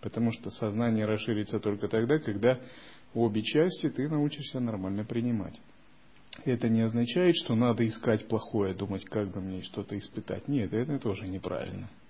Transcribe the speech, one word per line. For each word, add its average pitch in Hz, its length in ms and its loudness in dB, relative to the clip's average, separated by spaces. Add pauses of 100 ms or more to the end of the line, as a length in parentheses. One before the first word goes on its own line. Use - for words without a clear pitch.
потому 113 320 0
что - 200 -8
сознание 110 520 0
расширится 107 560 0
только 101 280 -2
тогда, 117 300 2
когда 117 400 2 (540)
обе 110 300 2
части 160 480 2
ты 131 180 -2
научишься 147 500 -2
нормально 104 460 -2
принимать. 117 560 -2 (840)
И 135 40 2
это 120 200 2
не 113 100 6
означает, 120 560 4
что - 180 0
надо 117 320 4
искать 110 400 2
плохое, 101 460 0
думать, 95 320 -4
как 104 260 -2
бы 95 120 -8
мне 92 220 -6
что-то - 340 -6
испытать. - 500 -8
Нет, 131 240 0
это 131 260 0
тоже 98 300 -4
неправильно. 95 600 -6 (200)